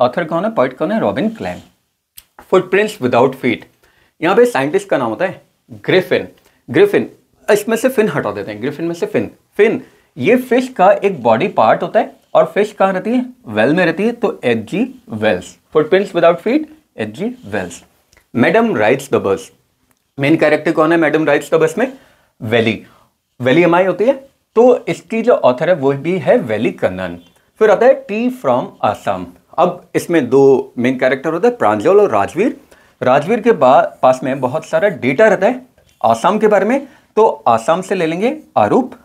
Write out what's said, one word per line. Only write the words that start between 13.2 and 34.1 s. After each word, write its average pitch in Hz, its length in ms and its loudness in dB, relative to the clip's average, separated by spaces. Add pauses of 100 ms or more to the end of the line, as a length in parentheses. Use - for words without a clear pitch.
वेल 110 260 0
में 175 120 0
रहती 165 180 -2
है, 233 80 0
तो - 320 -4
एच 120 140 0
जी 180 380 -6 (140)
वेल्स। 107 480 -4 (200)
Footprints 185 380 0
Without 170 320 2
Feet, 294 180 0 (320)
एच 110 120 -6
जी 175 260 -10 (100)
वेल्स। 95 380 -8 (520)
मैडम 180 400 2
राइड्स 120 360 0
द - 40 0
बस, 98 360 -2 (680)
मेन 143 160 2
कैरेक्टर 151 360 0
कौन 156 200 2
है 170 60 2
मैडम 156 280 0
राइड्स 147 260 0
द 175 40 0
बस 156 220 0
में? 262 160 -4 (480)
वेली। 113 440 -2 (560)
वैली 135 220 2
एमआई 175 220 2
होती 190 180 -2
है, 262 100 2 (420)
तो 240 320 4
इसकी 226 340 -6
जो 233 120 2
ऑथर 131 360 0
है 185 60 4
वो 139 180 0
भी 165 240 -4
है 175 200 0
वैली 123 340 -2
कन्नन। 92 460 -6 (420)
फिर 214 120 4
आता 190 140 2
है 262 80 6
टी 247 360 -4
from 135 360 -2 (180)
असम। 101 420 -4 (320)
अब 180 260 -2 (120)
इसमें 160 340 -2
दो 135 480 4
मेन 127 220 -2
कैरेक्टर 135 340 -2
होते 175 140 0
हैं, 240 100 0
प्रांजल 110 420 2
और 196 100 2
राजवीर। 120 480 -2 (460)
राजवीर 147 360 2
के 226 120 2
बा-, 151 340 4 (160)
पास 131 220 2